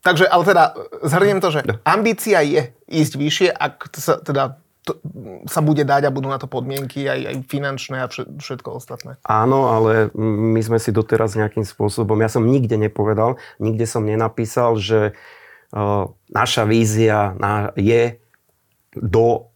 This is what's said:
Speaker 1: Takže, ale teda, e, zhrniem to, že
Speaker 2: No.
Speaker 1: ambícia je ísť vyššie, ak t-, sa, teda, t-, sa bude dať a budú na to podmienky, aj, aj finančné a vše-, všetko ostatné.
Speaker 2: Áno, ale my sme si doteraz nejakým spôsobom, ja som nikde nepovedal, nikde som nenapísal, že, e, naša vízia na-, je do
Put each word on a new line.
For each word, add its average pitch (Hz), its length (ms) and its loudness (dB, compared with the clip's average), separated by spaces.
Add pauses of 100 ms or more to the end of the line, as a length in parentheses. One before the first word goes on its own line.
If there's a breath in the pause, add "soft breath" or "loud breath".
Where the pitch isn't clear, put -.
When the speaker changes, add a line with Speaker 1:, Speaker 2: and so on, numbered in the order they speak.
Speaker 1:
Takže, 180 240 4
ale 175 180 4
teda, 175 240 6
e, - 60 -4 (300)
zhrniem 190 360 2
to, 180 120 0
že 151 120 -2
Speaker 2:
No. 107 200 -4
Speaker 1:
ambícia 202 560 2
je 147 220 2 (240)
ísť 151 300 0
vyššie, 151 360 0
ak 147 220 -4 (140)
t-, - 120 -18
sa, 151 180 0
teda, 135 400 -4 (240)
t-, - 160 -8 (480)
sa - 140 -4
bude 151 240 2
dať 139 200 2
a 143 80 2
budú 135 140 -4
na 135 120 -4
to 135 100 -10
podmienky, 135 580 -6
aj, 131 180 -4
aj 131 200 -8
finančné 135 560 -6
a 127 80 -4
vše-, - 240 -10
všetko 143 400 -12
ostatné. - 400 -14 (100)
Speaker 2:
Áno, 127 460 2
ale 110 480 4
my 110 440 0
sme 113 180 0
si 110 120 -2
doteraz 110 440 0
nejakým 107 300 -2
spôsobom, 104 540 -2
ja 110 100 2
som 113 140 0
nikde 117 380 2
nepovedal, 107 500 0 (280 loud breath)
nikde 110 280 -2
som 113 160 -4
nenapísal, 113 760 0
že, 107 380 0 (560 loud breath)
e, 107 120 -6 (460)
naša 113 360 0
vízia 107 720 2
na-, 104 380 -2
je 117 440 2 (760)
do 113 640 0